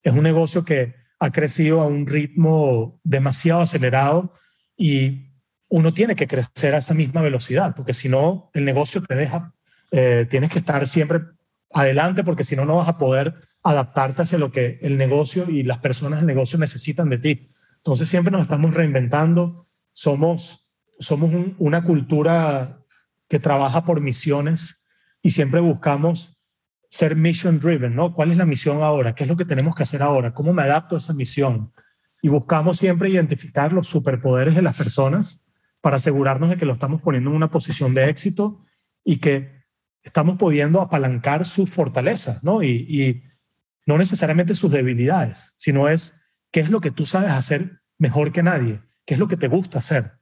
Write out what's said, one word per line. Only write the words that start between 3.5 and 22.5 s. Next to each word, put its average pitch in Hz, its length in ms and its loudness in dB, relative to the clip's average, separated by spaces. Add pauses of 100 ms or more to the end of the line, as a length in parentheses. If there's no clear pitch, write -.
acelerado 143 720 0 (460)
y 135 560 0 (340)
uno 165 260 4
tiene 208 220 0
que 135 120 -2
crecer 139 480 -2
a - 20 2
esa 147 160 -2
misma 156 280 0
velocidad, 147 540 -2
porque 127 180 -8
si 135 140 -6
no, 147 460 0
el 143 100 -2
negocio 143 380 -2
te - 140 -6
deja, 151 380 -4 (380)
eh, 123 380 2
tienes 139 220 0
que 165 80 0
estar 143 280 -2
siempre 165 340 0 (520)
adelante, 147 500 2
porque 165 220 -2
si 147 100 -4
no, 135 80 -2
no 156 140 2
vas 170 100 2
a 165 100 -2
poder 135 360 0 (280)
adaptarte 135 600 0
hacia 170 160 0
lo 139 140 -2
que 123 300 -2
el 139 160 -2
negocio 147 520 0
y 143 140 0
las 123 160 -2
personas 147 400 -4
del 165 80 2
negocio 135 320 0
necesitan 147 500 -2
de 123 80 0
ti. 147 320 -4 (280)
Entonces, 156 300 -2
siempre 175 240 2
nos 185 120 0
estamos 151 320 0
reinventando. 160 920 0 (240)
Somos, 160 760 -2 (300)
somos 160 340 0
un, 180 240 -2
una 160 260 0
cultura 151 960 0 (480)